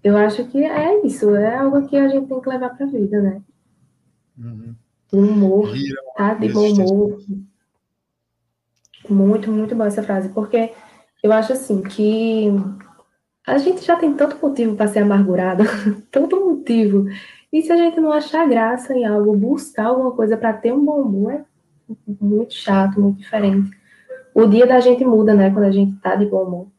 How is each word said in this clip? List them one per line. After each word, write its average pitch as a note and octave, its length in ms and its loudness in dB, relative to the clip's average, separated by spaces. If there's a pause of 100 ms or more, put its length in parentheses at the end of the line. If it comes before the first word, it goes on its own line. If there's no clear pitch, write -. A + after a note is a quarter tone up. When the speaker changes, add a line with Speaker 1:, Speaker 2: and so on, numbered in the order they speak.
Speaker 1:
eu G3+ 140 4
acho G#3+ 300 0
que C#4 160 0
é D#4+ 420 0
isso, G#3 300 0
é G#3+ 220 0
algo C#4 300 0
que C#4+ 100 -2
a C#4 100 2
gente C4+ 200 -2
tem C4 140 -8
que C4 80 -6
levar B3+ 220 -6
pra C#4 140 -10
vida, G#3 360 -2
né? G3 200 -2 (960)
Speaker 2:
Uhum. A#2 380 -16 (360)
Speaker 1:
O G3+ 60 0
humor, G3+ 560 2
Speaker 2:
Rir C#4 220 -6
é C4+ 60 -14
um - 140 -20
Speaker 1:
tá G3+ 160 -2
Speaker 2:
ato A3 100 -4
Speaker 1:
de G#3+ 60 -2
Speaker 2:
de G3+ 60 -2
Speaker 1:
bom G#3 80 2
Speaker 2:
resistência. G3 340 2
Speaker 1:
humor. G#3 240 -2 (1900)
Muito, G3+ 420 2
muito G#3+ 240 -4
boa A3+ 120 -2
essa G#3 160 -4
frase, F#3+ 260 -4
porque A3+ 420 -4 (520)
eu G#3+ 80 4
acho, A3 220 0
assim, G#3+ 280 -4
que A3 680 -2 (1000)
a C4+ 120 -2
gente F4 260 -2
já E4+ 120 2
tem E4 200 0
tanto D4 260 -2
motivo A#3+ 340 -2
pra G#3 120 -2
ser G#3 120 -2
amargurado, F#3+ 640 2
<laughs> G#3 480 -4
tanto E4 280 0
motivo. A3+ 680 0 (480)
E D#4 80 0
se D#4+ 100 -2
a E4+ 60 2
gente E4+ 220 0
não D#4 120 0
achar D4+ 360 -2
graça A#3+ 460 -2
em B3 120 0
algo, G#3 320 2
buscar A3+ 500 -2
alguma B3+ 240 0
coisa A3 260 0
pra A3+ 160 -2
ter A3+ 200 -2
um C#4+ 100 2
bom D4 180 0
humor, G#3+ 320 -2
é D4 100 -8 (760)
muito G#3 320 -2
chato, G3 460 0
muito G3+ 200 2
diferente. G3 500 0 (640)
O A3 140 6
dia A3 200 6
da B3+ 120 6
gente B3 260 4
muda, A3 280 4
né, G3 180 6
quando G3+ 140 2
a G3 60 2
gente G3 300 2
tá F#3+ 140 -2
de G3+ 100 2
bom F#3+ 200 -2
humor. F3+ 220 -10 (120)